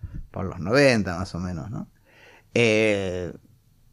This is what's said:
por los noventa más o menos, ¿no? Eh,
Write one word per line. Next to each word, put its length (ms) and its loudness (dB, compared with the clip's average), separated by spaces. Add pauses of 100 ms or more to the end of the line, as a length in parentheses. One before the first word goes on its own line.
(320)
por 140 -6
los 140 -8
noventa 560 4
más 200 -6
o 40 -6
menos, 300 -6
¿no? 220 -10 (640)
Eh, 800 2 (600)